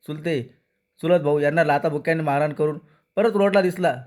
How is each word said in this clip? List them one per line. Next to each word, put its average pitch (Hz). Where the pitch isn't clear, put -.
चुलते, 151
चुलत 170
भाऊ 147
यांना 147
लाथाबुक्क्यांनी 151
मारहाण 147
करून 151
"परत 220
रोडला 196
दिसला 175